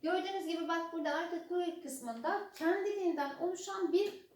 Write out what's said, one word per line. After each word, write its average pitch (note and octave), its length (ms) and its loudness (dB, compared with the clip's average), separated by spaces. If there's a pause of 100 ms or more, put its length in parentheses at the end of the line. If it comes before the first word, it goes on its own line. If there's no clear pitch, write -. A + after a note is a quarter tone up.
gördüğünüz F#4 460 0
gibi E4 200 -2
bak E4 260 0
burada D#4+ 220 0
arka E4+ 320 -4
kuyruk F4 360 -2
kısmında C4 720 -4
kendiliğinden E4+ 800 2
oluşan F4+ 560 0
bir G4+ 420 2